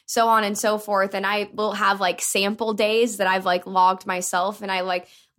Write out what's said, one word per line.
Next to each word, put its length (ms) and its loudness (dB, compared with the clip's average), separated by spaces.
so 220 2
on 160 4
and 140 -2
so 200 0
forth, 380 -2
and 100 -4
I 260 -2
will 220 -4
have, 260 2
like, 220 0
sample 520 -2
days 440 2
that 100 0
I've, 180 0
like, 200 0
logged 400 2
myself, 560 -2
and 100 -6
I, 100 -2
like, 260 -4